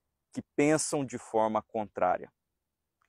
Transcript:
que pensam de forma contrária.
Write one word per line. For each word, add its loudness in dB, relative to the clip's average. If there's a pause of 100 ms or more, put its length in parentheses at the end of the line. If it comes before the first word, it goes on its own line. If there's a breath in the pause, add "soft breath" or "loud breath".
(320)
que -10
pensam 0
de -8
forma 0
contrária. -2 (760)